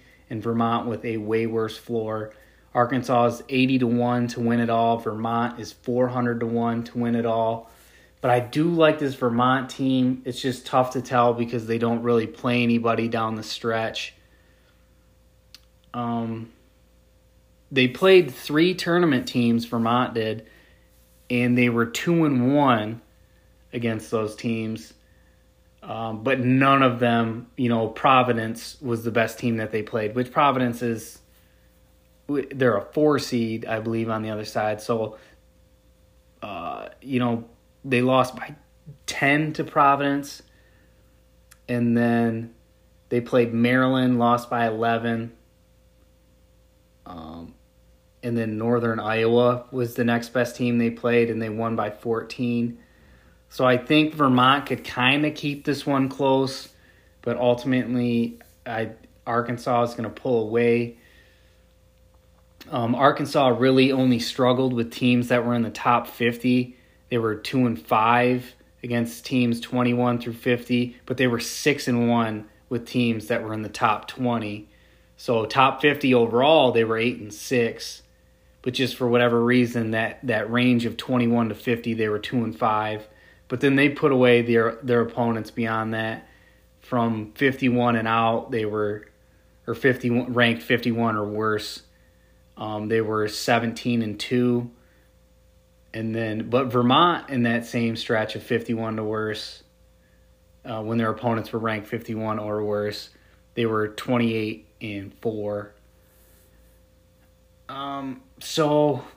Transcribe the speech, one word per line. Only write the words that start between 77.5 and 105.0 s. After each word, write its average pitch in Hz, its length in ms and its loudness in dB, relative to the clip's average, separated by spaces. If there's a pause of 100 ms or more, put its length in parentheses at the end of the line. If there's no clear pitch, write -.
But 127 120 -4
just 127 220 -2
for 127 120 0
whatever 120 360 4
reason, 117 460 2
that, 110 360 -4
that 110 240 -2
range 120 360 2
of 104 100 -6
twenty-one 117 540 0
to 104 40 -6
fifty, 117 400 -4
they 110 140 -2
were 104 120 -2
two 120 240 -2
and 107 120 -6
five. 107 500 -2 (420)
But 123 120 -6
then 139 160 4
they 147 120 6
put 143 240 0
away 123 300 6
their, 117 400 2
their 120 180 2
opponents 113 500 -2
beyond 113 440 -4
that. 110 340 -6 (520)
From 113 520 -2
fifty-one 123 640 0
and 110 120 -2
out, 113 420 0
they 113 140 -2
were, 104 440 -4 (580)
or 113 80 -6
fifty-one, 123 580 0
ranked 117 300 2
fifty-one 117 540 0
or 104 80 -4
worse. 107 580 -4 (760)
Um, 107 320 -6
they 113 120 2
were 107 280 0
seventeen 117 760 -2
and 104 160 -6
two. 123 520 0 (1200)
And 110 200 -4
then, 110 340 -4
but 127 180 2
Vermont 131 640 4
in 123 120 0
that 117 240 0
same 117 300 -2
stretch 110 400 -2
of 107 60 -12
fifty-one 113 540 -2
to 110 80 -4
worse, 107 580 -6 (1040)
uh, 110 180 -8
when 113 160 -2
their 113 120 2
opponents 113 420 -2
were 117 60 -2
ranked 110 300 -4
fifty-one 110 500 -6
or 107 260 -4
worse, 104 460 -4 (440)
they 120 120 0
were 107 220 0
twenty-eight 113 800 -2 (120)
and 104 400 -10